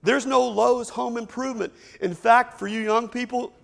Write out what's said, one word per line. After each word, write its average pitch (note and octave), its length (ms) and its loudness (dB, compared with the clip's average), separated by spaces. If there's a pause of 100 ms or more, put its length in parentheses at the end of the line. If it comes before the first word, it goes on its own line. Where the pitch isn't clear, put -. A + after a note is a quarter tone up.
There's A#3 220 2
no C4 200 2
Lowe's A#3+ 440 0
home A#3+ 260 -6
improvement. A#3+ 560 -6 (300)
In F3+ 120 -2
fact, A#3+ 440 4
for G3 100 -6
you A3 120 -4
young A3 280 0
people B3 560 -6